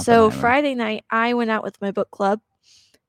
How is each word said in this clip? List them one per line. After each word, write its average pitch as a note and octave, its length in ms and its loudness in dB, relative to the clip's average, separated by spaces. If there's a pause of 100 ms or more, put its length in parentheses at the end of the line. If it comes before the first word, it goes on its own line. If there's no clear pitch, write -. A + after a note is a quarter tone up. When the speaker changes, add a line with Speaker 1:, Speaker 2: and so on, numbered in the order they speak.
Speaker 1:
So A#3 260 4
Speaker 2:
Oppenheimer. A3 140 -2
Speaker 1:
Friday C4+ 340 0
night, A3 360 -6
I A3+ 220 0
went A#3+ 180 -2
out A3 120 -2
with - 180 -10
my G3+ 100 -4
book G3 200 -4
club. G3+ 280 -2 (680)